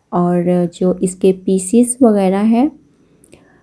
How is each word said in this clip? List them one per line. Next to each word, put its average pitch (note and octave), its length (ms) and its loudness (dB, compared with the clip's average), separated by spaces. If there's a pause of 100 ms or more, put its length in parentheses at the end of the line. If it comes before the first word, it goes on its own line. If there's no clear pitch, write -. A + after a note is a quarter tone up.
(120)
और F3 580 0 (100)
जो F#3 220 -2
इसके F#3+ 300 0
pieces F#3+ 720 -2
वगैरह G3+ 380 2
हैं, A3+ 280 0 (960)